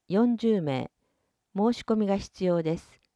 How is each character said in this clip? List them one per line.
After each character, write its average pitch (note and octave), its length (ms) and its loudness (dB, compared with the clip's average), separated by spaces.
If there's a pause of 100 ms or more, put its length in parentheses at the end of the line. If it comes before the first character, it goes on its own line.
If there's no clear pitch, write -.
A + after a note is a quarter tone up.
四 A#3 300 2
十 G#3+ 240 2
名。 C#3 300 -4 (640)
申 A3 180 2
し - 80 -10
込 A3+ 140 -2
み G#3+ 100 0
が G3 120 0
必 - 280 -8
要 F3 160 2
で D#3+ 160 -2
す。 - 240 -20 (140)